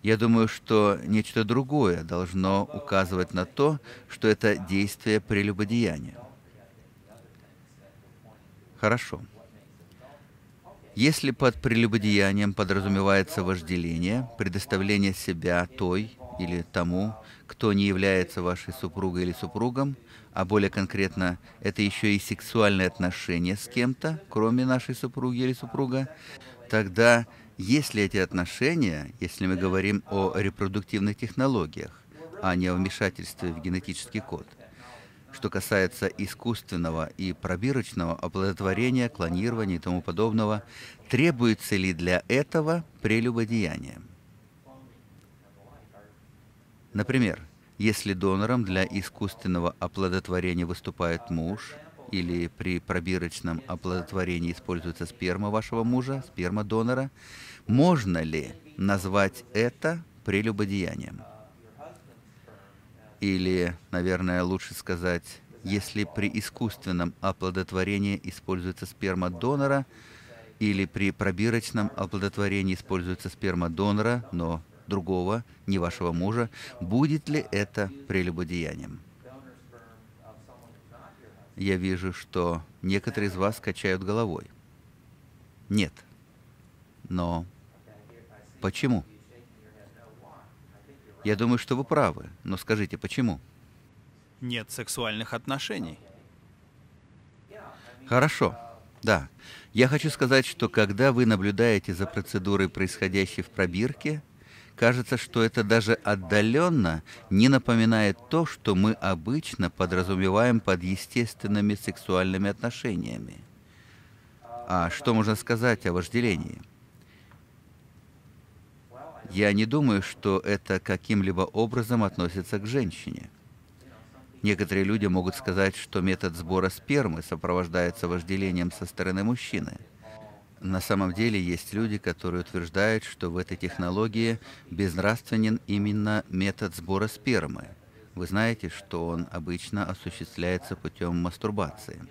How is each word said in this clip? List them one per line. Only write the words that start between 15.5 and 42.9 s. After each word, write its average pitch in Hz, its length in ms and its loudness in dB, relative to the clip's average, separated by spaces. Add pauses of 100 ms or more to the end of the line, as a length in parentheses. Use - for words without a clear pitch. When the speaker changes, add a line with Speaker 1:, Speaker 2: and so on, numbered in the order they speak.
Speaker 1:
той 101 380 -2 (240)
или 87 320 -2
тому, 92 420 0 (320)
кто - 260 0
не 101 120 4
является 95 580 2
вашей 90 300 -2
супругой 90 500 -4
или 90 100 -2
супругом, 123 640 -4 (360)
а 95 120 -2
более 98 240 4
конкретно, 95 680 0 (220)
это 101 220 -2
еще 101 260 2
и 101 100 4
сексуальные 101 680 2
отношения 90 680 0
с - 120 -10
кем-то, 131 600 -2
кроме 113 360 2
нашей 127 320 0
супруги 127 420 -4
или 127 140 0
супруга, 131 560 -2 (600)
тогда, 113 580 6 (300)
если 110 460 2
эти 98 140 0
отношения, 92 1040 0
если 92 260 -4
мы 92 80 2
говорим 95 560 2
о 95 240 0
репродуктивных 101 840 -2
технологиях, 104 760 -2 (500)
а 92 140 2
не 90 100 2
о 90 80 2
вмешательстве 92 800 -2
в 80 80 -8
генетический 90 600 -6
код, - 260 -10 (840)
что - 200 -4
касается 95 580 0
искусственного 85 1000 -4 (100)
и 92 160 -4
пробирочного 90 840 -2
оплодотворения, 98 920 0
клонирования 98 680 -2
и 82 40 -4
тому 90 220 -2
подобного, 107 600 0 (440)
требуется 120 680 2
ли 95 160 2
для 87 340 0
этого 156 580 0 (180)